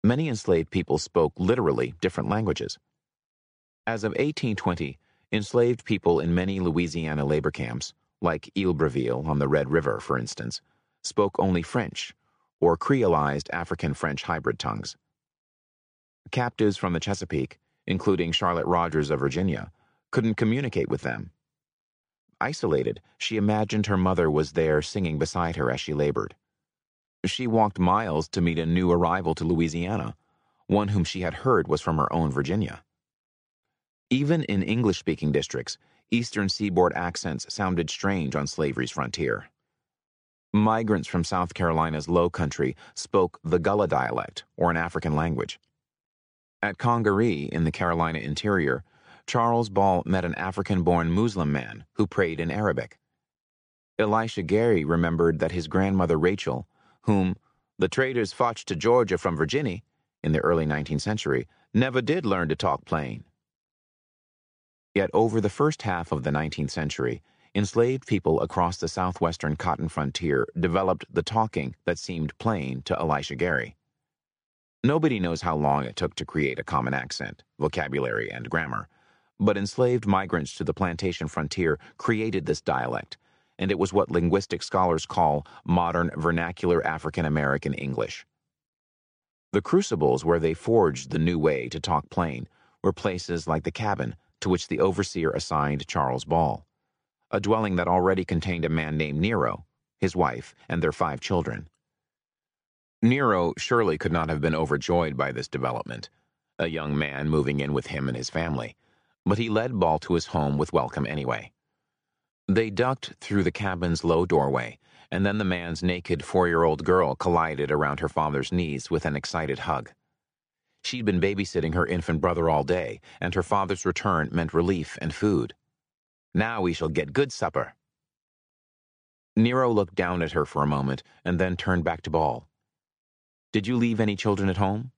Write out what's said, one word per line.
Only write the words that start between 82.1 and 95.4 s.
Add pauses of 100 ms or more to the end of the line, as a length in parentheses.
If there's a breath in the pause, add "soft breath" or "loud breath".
this
dialect, (400)
and
it
was
what
linguistic
scholars
call (180 loud breath)
modern
vernacular
African
American
English. (1300)
The
crucibles
where
they
forged
the
new
way
to
talk
plain (360 soft breath)
were
places
like
the
cabin (260)
to
which
the
overseer
assigned